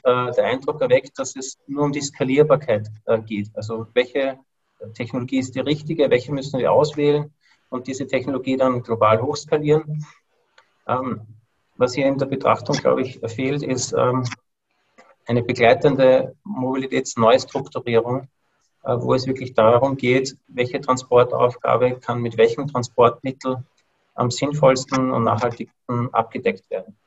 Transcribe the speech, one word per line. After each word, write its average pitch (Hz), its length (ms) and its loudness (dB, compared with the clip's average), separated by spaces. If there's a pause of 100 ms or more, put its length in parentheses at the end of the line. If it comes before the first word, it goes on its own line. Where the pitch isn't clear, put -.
äh, 123 280 0
der 104 140 0
Eindruck 143 340 -4
erweckt, 131 380 0
dass 135 180 -8
es 131 300 -12
nur 143 180 -4
um 143 80 0
die 143 80 -4
Skalierbarkeit, 131 880 0 (140)
äh, 110 160 2
geht. 107 340 -6
Also 113 380 -8
welche 131 460 -2 (560)
Technologie 123 460 -4
ist 113 140 -6
die 131 60 -4
richtige, 147 480 0
welche 123 240 2
müssen 135 260 -4
wir 95 140 2
auswählen 147 640 2 (340)
und 123 180 -8
diese 135 200 -6
Technologie 131 500 -2
dann 127 260 2
global 110 380 2
hochskalieren. 151 880 -2 (800)
Ähm, 123 340 -4 (560)
was 123 160 2
hier 139 140 0
in 135 100 2
der 135 80 -2
Betrachtung, 135 520 0
glaube 131 260 0
ich, 131 240 -10
fehlt, 131 360 -4
ist, 131 300 -4
ähm, 123 320 0 (1000)
eine 120 160 0
begleitende 127 920 4 (100)
Mobilitätsneustrukturierung, 127 1800 0 (580)
äh, 123 120 0
wo 120 160 -2
es 127 140 0
wirklich 131 260 -6
darum 120 460 4
geht, 131 400 0 (100)
welche 123 320 -4
Transportaufgabe 123 1200 2
kann 120 220 -6
mit 117 160 -4
welchem 117 300 2
Transportmittel 127 960 -2 (520)
am 120 160 -2
sinnvollsten 131 800 0
und 120 140 0
nachhaltigsten 120 920 -4
abgedeckt - 560 -4
werden. - 260 -10 (100)